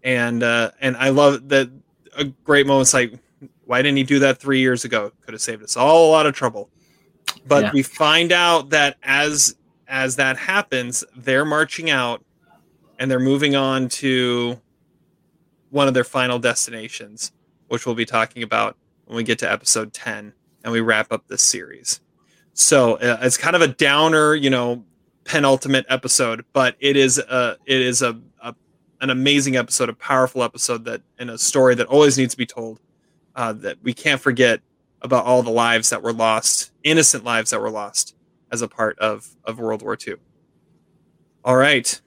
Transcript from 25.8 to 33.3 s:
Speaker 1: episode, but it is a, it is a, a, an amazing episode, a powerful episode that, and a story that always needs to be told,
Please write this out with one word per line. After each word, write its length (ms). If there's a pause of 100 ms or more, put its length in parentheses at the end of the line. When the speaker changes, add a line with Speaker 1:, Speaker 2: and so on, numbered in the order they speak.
Speaker 1:
episode, 640
but 260
it 160
is 220
a, 480
it 160
is 200
a, 160 (240)
a, 120 (480)
an 80
amazing 480
episode, 320
a 40
powerful 500
episode 420
that, 160 (160)
and 120
a 80
story 380
that 120
always 300
needs 160
to 40
be 80
told, 340 (560)